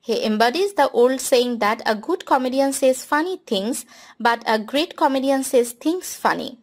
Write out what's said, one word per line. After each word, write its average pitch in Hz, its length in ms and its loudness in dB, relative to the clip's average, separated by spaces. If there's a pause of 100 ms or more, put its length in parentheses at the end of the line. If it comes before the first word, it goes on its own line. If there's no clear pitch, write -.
He 220 240 -2
embodies 247 480 0
the 285 160 2
old 254 320 2
saying 247 380 2
that 220 260 0
a 214 100 2
good 320 300 -4
comedian 269 480 0
says 262 320 0
funny 339 400 -2
things, 214 400 -4 (340)
but 233 260 0
a 226 140 2
great 262 380 -4
comedian 269 460 0
says 240 280 2
things 349 420 -4
funny - 500 -4